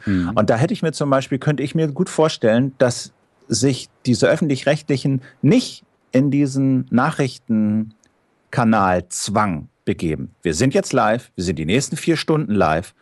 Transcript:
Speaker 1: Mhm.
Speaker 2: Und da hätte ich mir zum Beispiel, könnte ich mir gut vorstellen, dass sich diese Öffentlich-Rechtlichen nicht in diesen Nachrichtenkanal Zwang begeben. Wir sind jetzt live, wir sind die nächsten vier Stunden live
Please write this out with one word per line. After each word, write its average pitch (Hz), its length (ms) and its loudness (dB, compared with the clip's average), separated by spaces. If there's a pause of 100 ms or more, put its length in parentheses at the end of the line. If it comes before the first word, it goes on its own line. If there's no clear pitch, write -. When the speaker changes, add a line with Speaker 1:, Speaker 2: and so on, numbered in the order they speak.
Speaker 1:
Mhm. 92 300 -2
Speaker 2:
Und 104 140 2
da 117 80 2
hätte 160 160 0
ich - 80 -6
mir 165 100 -2
zum 147 180 -4
Beispiel, 135 300 0
könnte 143 240 -2
ich 143 100 -6
mir 160 140 0
gut 147 220 -4
vorstellen, 131 680 2
dass - 360 0 (340)
sich 123 400 -2 (180)
diese 120 220 2
Öffentlich-Rechtlichen 143 920 0 (200)
nicht 214 440 2 (260)
in 135 200 2
diesen 135 580 0
Nachrichtenkanal 110 2250 0
Zwang 101 640 -4 (160)
begeben. 80 460 -4 (100)
Wir 82 120 -2
sind 127 200 0
jetzt 196 180 0
live, 117 440 0
wir 90 100 -6
sind 85 120 -2
die 78 80 -6
nächsten 123 300 -2
vier 160 220 -2
Stunden 156 360 -2
live 85 480 0